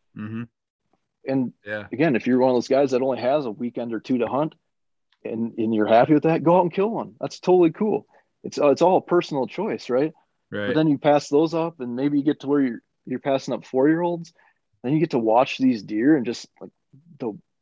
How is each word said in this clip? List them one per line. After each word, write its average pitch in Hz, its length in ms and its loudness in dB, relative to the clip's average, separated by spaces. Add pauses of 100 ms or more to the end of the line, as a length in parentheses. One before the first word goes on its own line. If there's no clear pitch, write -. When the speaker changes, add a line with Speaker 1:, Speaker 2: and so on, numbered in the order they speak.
(160)
Speaker 1:
Mm-hmm. 110 280 -10 (840)
Speaker 2:
And 135 260 -2 (120)
Speaker 1:
Yeah. 104 260 -8
Speaker 2:
again, 139 240 0
if 107 120 -4
you're 123 120 4
one 131 120 4
of 123 40 2
those 113 120 0
guys 135 240 2
that 123 100 0
only 131 180 -2
has 135 260 0
a 110 60 -6
weekend 120 420 -8
or 107 60 -6
two 127 200 -2
to 113 80 -2
hunt 147 280 -4 (680)
and, 113 340 -6
and 113 160 -2
you're 107 140 2
happy 120 260 4
with 147 100 4
that, 165 200 0
go 170 140 4
out 185 60 4
and 175 100 -4
kill 196 160 0
one. 165 300 -8
That's - 200 -8
totally 180 320 4
cool. 202 340 -4 (380)
It's, - 160 -8
uh, 147 100 4
it's 135 120 2
all 175 160 6
a 123 40 -2
personal 151 460 -2
choice, 170 420 -6
right? 139 240 0 (380)
Speaker 1:
Right. 104 160 -6
Speaker 2:
But - 80 -2
then 160 140 2
you 139 80 2
pass 147 320 2
those 156 240 2
up 165 260 -4
and 123 160 -8
maybe 143 240 -2
you 135 60 0
get 143 160 -4
to 135 60 -10
where 143 140 2
you're, 123 200 -2 (240)
you're 123 140 -8
passing 135 340 -4
up 92 120 -8
four-year-olds, 165 680 0 (500)
then 123 100 -4
you 156 60 2
get 160 120 0
to 131 80 0
watch 113 380 2
these 127 240 2
deer 110 360 2
and 117 80 -4
just, 117 220 -8 (120)
like, 95 100 -18 (500)
the, 110 180 -8 (240)